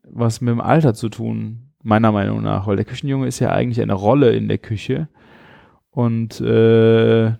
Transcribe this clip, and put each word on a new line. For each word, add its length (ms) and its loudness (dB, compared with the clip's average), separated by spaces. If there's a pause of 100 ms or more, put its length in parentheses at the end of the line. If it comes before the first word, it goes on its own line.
was 400 -4
mit 80 0
dem 100 -2
Alter 320 2
zu 160 -8
tun, 600 -10 (120)
meiner 300 2
Meinung 300 -2
nach, 240 -4
weil 100 0
der 80 -2
Küchenjunge 420 -6
ist 120 -6
ja 120 0
eigentlich 300 -2
eine 140 -2
Rolle 380 4
in 160 -2
der 100 -2
Küche 500 -6 (840)
und, 520 -4
äh, 960 4